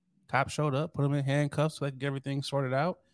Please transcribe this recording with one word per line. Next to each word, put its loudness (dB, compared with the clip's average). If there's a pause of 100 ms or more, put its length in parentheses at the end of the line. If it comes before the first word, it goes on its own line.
(260)
cops 0
showed 0
up, -2
put 0
him 2
in 0
handcuffs, 2
so -2
they -2
could -14
get -2
everything -2
sorted -2
out. 0 (160)